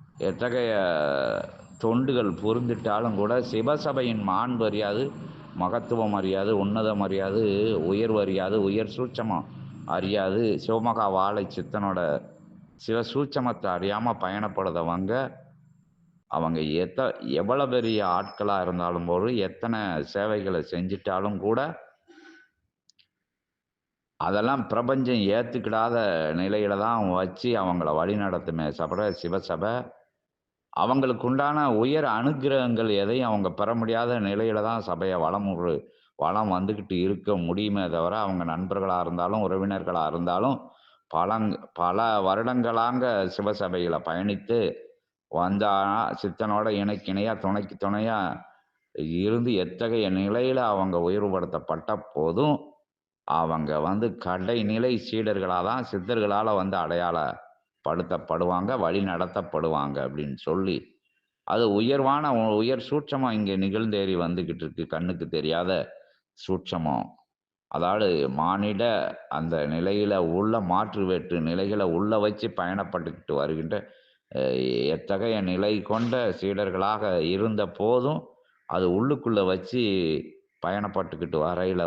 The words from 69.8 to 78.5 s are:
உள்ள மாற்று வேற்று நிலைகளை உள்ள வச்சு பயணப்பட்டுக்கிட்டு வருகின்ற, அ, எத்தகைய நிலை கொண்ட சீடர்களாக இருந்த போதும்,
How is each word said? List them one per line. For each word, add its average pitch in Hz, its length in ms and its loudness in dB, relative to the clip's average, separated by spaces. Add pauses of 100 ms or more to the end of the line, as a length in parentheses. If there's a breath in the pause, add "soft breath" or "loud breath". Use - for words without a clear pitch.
உள்ள 107 280 2
மாற்று 98 460 0
வேற்று 87 340 0
நிலைகளை 95 460 0
உள்ள 92 320 2
வச்சு 104 300 0
பயணப்பட்டுக்கிட்டு 87 840 -4
வருகின்ற, 78 420 -2 (560 loud breath)
அ, 65 80 -4 (480)
எத்தகைய 98 520 -2
நிலை 95 320 0 (100)
கொண்ட 113 320 0 (160)
சீடர்களாக 98 760 0 (220)
இருந்த 104 360 0 (100)
போதும், 123 480 2 (480 soft breath)